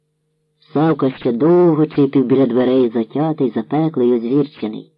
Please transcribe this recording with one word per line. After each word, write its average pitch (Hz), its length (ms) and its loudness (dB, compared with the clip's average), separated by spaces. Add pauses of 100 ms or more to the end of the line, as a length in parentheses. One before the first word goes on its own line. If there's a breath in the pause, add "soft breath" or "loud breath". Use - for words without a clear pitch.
(720)
Савка 147 380 0
ще 131 220 -4
довго 156 540 2
чипів 139 400 0
біля 131 200 2
дверей, 127 480 0
затятий, 135 600 -2
запеклий, 135 600 0
озвірчений, 117 840 -4